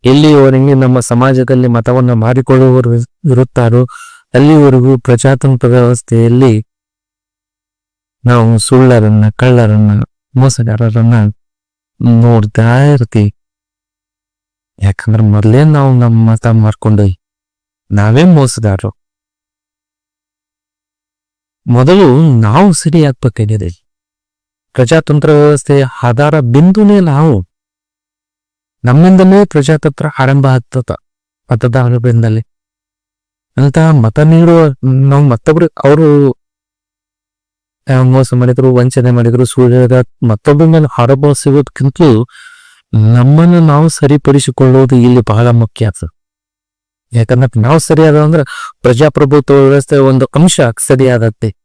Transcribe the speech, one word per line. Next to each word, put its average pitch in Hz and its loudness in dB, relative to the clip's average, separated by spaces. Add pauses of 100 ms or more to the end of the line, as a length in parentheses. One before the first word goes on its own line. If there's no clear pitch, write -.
ಎಲ್ಲಿಯವರೆಗೆ 135 2
ನಮ್ಮ 131 0
ಸಮಾಜದಲ್ಲಿ 127 -2
ಮತವನ್ನ 123 -2
ಮಾರಿಕೊಳ್ಳುವವರು 127 0 (360)
ಇರುತ್ತಾರೋ, 123 0 (480)
ಅಲ್ಲಿವರೆಗೂ 135 2
ಪ್ರಜಾತಂತ್ರ 131 -2
ವ್ಯವಸ್ಥೆಯಲ್ಲಿ 120 0 (1600)
ನಾವು 117 0
ಸುಳ್ಳರನ್ನ, 110 2 (120)
ಕಳ್ಳರನ್ನ, 107 0 (340)
ಮೋಸಗಾರರನ್ನ 117 -2 (1080)
ನೋಡ್ತಾ 117 0
ಇರ್ತೀವಿ. 117 -2 (1500)
ಯಾಕಂದ್ರೆ 107 -2
ಮೊದಲೇ 110 2
ನಾವು 139 0
ನಮ್ಮ 113 0
ಮತ 113 -4
ಮಾರ್ಕೊಂಡೋಗಿ 107 -2 (680)
ನಾವೇ 107 0
ಮೋಸಗಾರರು. 113 -2 (2750)
ಮೊದಲು 139 2
ನಾವು 151 0
ಸರಿ 156 -2
ಆಗ್ಬೇಕಾಗಿದೆ. 110 -4 (1040)
ಪ್ರಜಾತಂತ್ರ 147 -2
ವ್ಯವಸ್ಥೆಯ 147 0 (160)
ಆಧಾರ 147 -2
ಬಿಂದುನೇ 185 2
ನಾವು. 147 -2 (1400)
ನಮ್ಮಿಂದಲೇ 185 4
ಪ್ರಜಾತಂತ್ರ 151 -4 (120)
ಆರಂಭ 135 0
ಆಗ್ತದ, 131 -4 (640)
ಮತದಾರರಿಂದಲೇ. 117 -2 (1160)
ಅಂತ 139 0
ಮತ 151 0
ನೀಡುವ, 165 2 (100)
ನಾವು 139 0
ಮತ್ತೊಬ್ರು, 156 -2
ಅವರು, 147 0 (1600)
ಆ, 131 0
ಮೋಸ 127 0
ಮಾಡಿದ್ರು, 127 0
ವಂಚನೆ 123 0
ಮಾಡಿದ್ರು, 120 0
ಸುಳ್ಳು 123 0
ಹೇಳಿದ 127 2 (360)
ಮತ್ತೊಬ್ಬರ 147 0
ಮೇಲೆ 156 0
ಆರೋಪ 139 0
ಸಿಗೋದಕ್ಕಿಂತಲೂ 135 -2 (680)
ನಮ್ಮನ್ನು 143 2
ನಾವು 151 0
ಸರಿಪಡಿಸಿಕೊಳ್ಳುವುದು 135 0
ಇಲ್ಲಿ 123 2
ಬಹಳ 113 -2
ಮುಖ್ಯ 113 -2
ಆಗ್ತದೆ. - -12 (920)
ಯಾಕಂದ್ರೆ 123 -2
ನಾವು 135 0
ಸರಿಯಾದ 156 0
ಅಂದ್ರೆ 156 0 (380)
ಪ್ರಜಾಪ್ರಭುತ್ವ 139 0
ವ್ಯವಸ್ಥೆಯ 139 0
ಒಂದು 135 0
ಅಂಶ 170 0 (180)
ಸರಿಯಾದತ್ತೆ. 120 -2